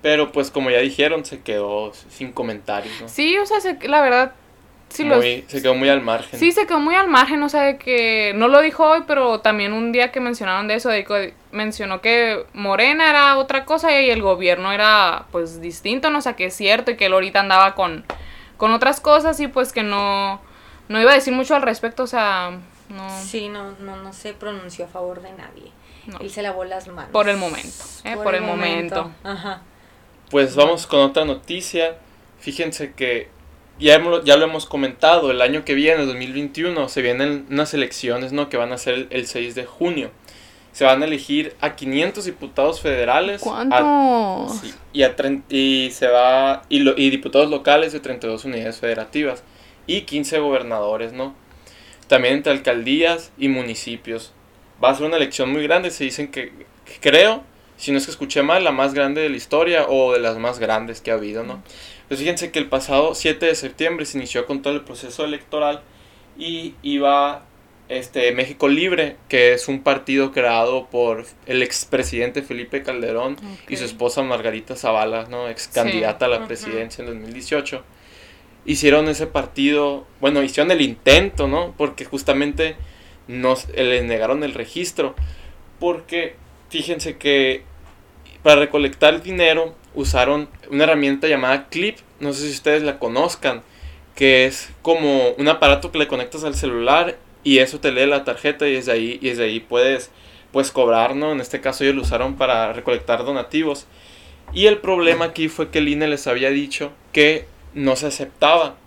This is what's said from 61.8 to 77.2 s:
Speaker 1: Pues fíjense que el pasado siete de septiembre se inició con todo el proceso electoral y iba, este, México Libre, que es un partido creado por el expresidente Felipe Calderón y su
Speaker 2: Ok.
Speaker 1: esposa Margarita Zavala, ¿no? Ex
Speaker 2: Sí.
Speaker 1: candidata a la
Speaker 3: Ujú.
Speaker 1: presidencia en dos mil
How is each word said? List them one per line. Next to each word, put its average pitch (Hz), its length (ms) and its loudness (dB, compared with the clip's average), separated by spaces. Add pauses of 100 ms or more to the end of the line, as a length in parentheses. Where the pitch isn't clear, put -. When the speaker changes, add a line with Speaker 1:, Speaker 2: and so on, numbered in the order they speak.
Speaker 1:
Pues 135 120 -6
fíjense 170 320 -4
que 160 60 -2
el 139 100 -4
pasado 143 460 0
siete 160 320 -2
de 160 80 2
septiembre 160 500 -6
se 139 140 -8
inició 123 280 -6
con 139 160 -6
todo 143 120 -2
el 143 80 -6
proceso 127 420 -10
electoral 147 560 -4 (580)
y 165 440 -10
iba, 143 600 0 (460)
este, 127 440 -2
México 131 360 -2
Libre, 160 480 0 (120)
que 123 260 6
es 123 120 -4
un 135 160 -6
partido 135 480 0
creado 123 600 0
por 120 340 -2 (220)
el 127 160 0
expresidente 123 800 -4
Felipe 127 400 -8
Calderón 127 540 -6 (320)
y 131 80 -6
su 123 80 -6
Speaker 2:
Ok. 113 60 -8
Speaker 1:
esposa 123 320 -2
Margarita 113 540 -4
Zavala, 113 540 -2
¿no? 123 180 -8
Ex 113 140 -12
Speaker 2:
Sí. - 120 -14
Speaker 1:
candidata 113 520 -2
a - 20 2
la 117 100 0
Speaker 3:
Ujú. 110 100 -8
Speaker 1:
presidencia 113 540 -10
en 120 80 -12
dos 113 60 -12
mil 110 160 -14